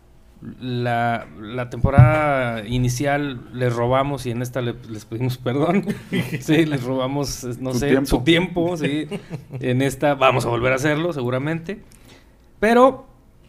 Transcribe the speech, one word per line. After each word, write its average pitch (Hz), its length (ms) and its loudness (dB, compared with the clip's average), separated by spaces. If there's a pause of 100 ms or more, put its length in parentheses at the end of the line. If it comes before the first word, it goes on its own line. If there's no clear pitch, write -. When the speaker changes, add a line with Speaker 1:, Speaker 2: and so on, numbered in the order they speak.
(600)
Speaker 1:
La, 120 640 -2 (140)
la 123 280 -8
temporada 131 960 4
inicial 127 760 -2 (120)
les 123 220 0
robamos 127 520 0
y 123 40 -4
en 117 120 -4
esta 123 200 -6
le, 120 140 -4 (120)
les 107 160 -12
pedimos 127 320 -4
perdón. 156 480 0 (280)
Speaker 2:
<laughs> - 280 -4
Speaker 1:
Sí, 160 240 4
les 143 200 -2
robamos, 131 580 -4 (160)
no 127 140 -6
Speaker 2:
Su 123 80 0
Speaker 1:
sé, 143 80 0
Speaker 2:
tiempo. 135 200 4
Speaker 1:
su 147 140 2
tiempo, 170 540 2
sí. 151 320 -2 (500)
En 127 240 0
esta 139 320 0
vamos 127 320 4
a - 20 -2
volver 117 220 0
a 131 60 2
hacerlo, 151 360 0
seguramente. 147 720 -4 (800)
Pero, 240 460 4 (420)